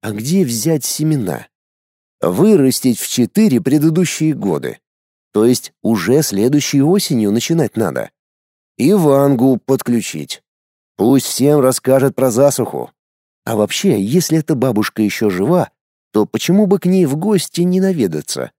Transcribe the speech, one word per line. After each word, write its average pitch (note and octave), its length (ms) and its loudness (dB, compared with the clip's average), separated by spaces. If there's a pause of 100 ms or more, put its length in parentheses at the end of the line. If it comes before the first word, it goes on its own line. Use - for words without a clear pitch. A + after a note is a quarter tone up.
А A2+ 100 -10
где C#3+ 320 -2
взять B2+ 400 -2
семена? C3 640 -4 (720)
Вырастить C3 760 2
в - 80 -10
четыре C3 540 0
предыдущие D#3 720 0
годы. C#2 460 -4 (540)
То G#2+ 120 2
есть B2 280 2 (100)
уже A2 400 0
следующей C3+ 580 0
осенью C3+ 520 0
начинать B2+ 440 -2
надо. C2 340 -4 (680)
И C#3 160 2
Вангу C#3 640 2
подключить. A#2 840 -4 (540)
Пусть B2 300 2
всем D3 340 2
расскажет C3 540 0
про C3 160 0
засуху. A2 600 0 (540)
А A2+ 120 -4
вообще, G#2+ 460 0
если D#3 360 0
эта D#3 160 -2
бабушка A2 480 -2
еще G#2+ 260 -2
жива, G#2+ 420 0 (420)
то G#2+ 120 2
почему F#3+ 420 0
бы F#3+ 120 2
к - 80 -4
ней F#3 180 2
в C#3 120 -2
гости F3+ 440 -2
не F3+ 200 0
наведаться? F#2 800 -4